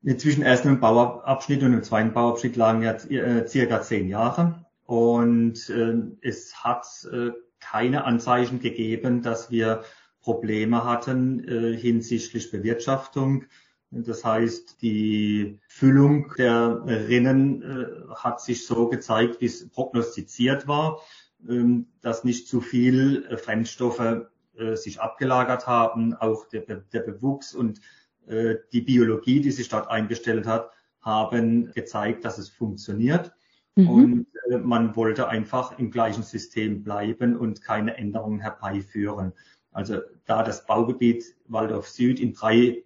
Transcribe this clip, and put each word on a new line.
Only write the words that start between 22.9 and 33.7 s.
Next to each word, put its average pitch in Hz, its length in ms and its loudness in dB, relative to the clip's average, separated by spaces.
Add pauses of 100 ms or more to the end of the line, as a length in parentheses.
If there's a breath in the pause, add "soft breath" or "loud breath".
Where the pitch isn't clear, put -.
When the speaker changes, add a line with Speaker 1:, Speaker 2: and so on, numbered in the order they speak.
Speaker 1:
äh, 117 100 -8
Fremdstoffe, 117 880 -2 (340)
äh, 110 180 -4
sich - 260 -10
abgelagert 127 680 0
haben. 117 460 2
Auch 110 340 -2
der 110 140 -10
Be-, 98 320 -12
der 113 80 -2
Bewuchs 123 520 -6
und, 113 280 -4 (480 soft breath)
äh, 113 280 0 (140)
die 120 100 0
Biologie, 123 600 4
die 139 100 2
sich 117 180 -6
dort 107 200 -4
eingestellt 110 560 -2
hat, - 260 -2 (300 soft breath)
haben 113 720 0
gezeigt, 110 520 -6
dass 110 120 -8
es 95 100 -14
funktioniert. 117 880 -2 (420)